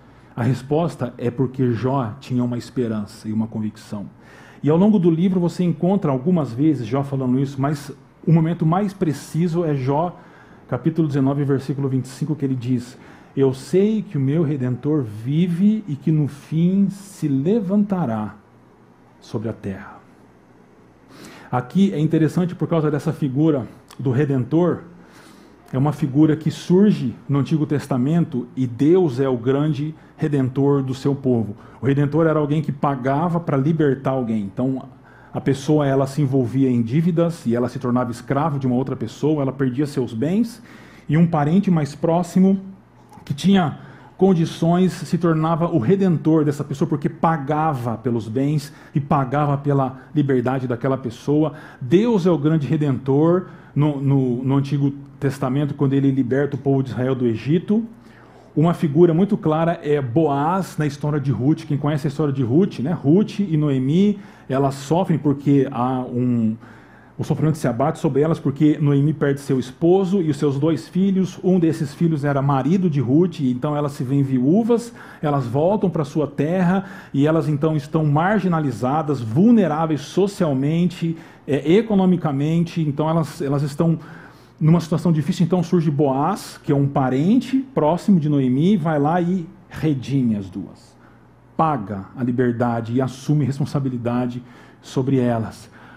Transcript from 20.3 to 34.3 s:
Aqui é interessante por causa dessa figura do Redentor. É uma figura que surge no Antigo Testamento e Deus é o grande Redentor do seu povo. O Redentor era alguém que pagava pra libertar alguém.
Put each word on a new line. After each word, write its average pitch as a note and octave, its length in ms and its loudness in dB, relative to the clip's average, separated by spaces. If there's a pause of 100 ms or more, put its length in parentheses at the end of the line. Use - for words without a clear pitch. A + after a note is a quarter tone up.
Aqui F#3+ 420 0
é D3 60 -4
interessante D#3+ 560 0
por D#3 120 -6
causa D#3 240 0
dessa C#3+ 220 -2
figura C#3 540 0 (320)
do C3 120 -2
Redentor. C#3 760 0 (880)
É C3+ 60 -2
uma D3 140 2
figura D3+ 440 2
que D3+ 140 -4
surge F3 640 2 (120)
no C#3 120 0
Antigo D3 260 0
Testamento D3 880 -2
e B2+ 120 -2
Deus C#3 520 2
é C#3 80 0
o B2+ 120 0
grande C#3+ 560 -2 (240)
Redentor C#3 640 0
do C3 100 -4
seu C#3 220 -2
povo. B2 420 -2 (240)
O A2+ 60 -4
Redentor D3 400 2
era D#3 120 2
alguém D3 220 0
que D3+ 100 -4
pagava C#3+ 720 -2
pra D3+ 160 -2
libertar C#3 540 0
alguém. A2+ 320 -2